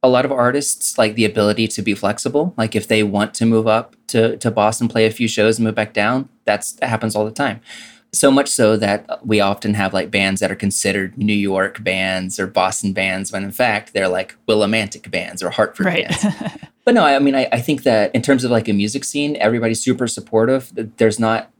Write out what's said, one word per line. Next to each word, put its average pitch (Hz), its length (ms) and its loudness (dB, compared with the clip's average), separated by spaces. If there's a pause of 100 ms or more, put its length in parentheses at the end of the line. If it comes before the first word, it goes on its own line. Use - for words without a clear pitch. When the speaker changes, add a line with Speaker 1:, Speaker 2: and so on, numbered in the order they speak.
Speaker 1:
a 131 60 6
lot 127 160 4
of 135 60 -2
artists, 127 640 0
like, 110 180 2
the 113 100 2
ability 107 440 2
to - 120 -8
be 101 120 -2
flexible. 123 640 -2
Like, 113 180 -2
if 107 120 -2
they 110 160 2
want 104 320 -2
to 117 100 0
move 113 220 2
up 110 280 0 (120)
to, 113 300 2
to 117 140 -2
Boston, 110 360 0
play 113 180 2
a 110 60 2
few 113 160 -2
shows 110 300 2
and 113 80 0
move 110 100 0
back 107 180 0
down, 123 360 -2 (160)
that's, - 280 -2
that - 160 -6
happens 110 260 -2
all 107 100 0
the 110 60 -8
time. 120 300 -4 (520)
So 139 180 4
much 135 160 4
so 110 300 4
that 104 480 -2
we 107 140 2
often 101 360 0
have, 98 180 -2
like, 92 180 -2
bands 98 300 0
that 95 100 0
are 98 40 -6
considered 98 640 -2
New 104 160 0
York 98 500 -2
bands 95 560 -4
or 95 80 -2
Boston 92 460 0
bands, 95 380 -4
when 98 120 -6
in 101 80 -10
fact 110 420 -2
they're, 98 140 0
like, 92 280 -4 (120)
Willimantic 107 640 0
bands 90 320 -8
or 90 80 -2
Hartford - 360 -2
Speaker 2:
Right. 175 220 -2
Speaker 1:
bands. 180 160 -2 (440)
Speaker 2:
<laughs> - 160 -8
Speaker 1:
But 240 80 4
no, 220 100 6
I, 143 140 4
I - 20 2
mean, 139 160 2
I, 131 160 0
I 120 80 0
think 135 240 -2
that 110 320 2
in 113 60 2
terms 131 240 2
of, 120 60 0
like, 113 180 2
a 107 40 2
music 104 300 0
scene, 147 380 -4
everybody's 113 420 0
super 127 240 0
supportive. 113 680 0
Th-, 110 220 -8
there's 110 240 2
not 113 400 -2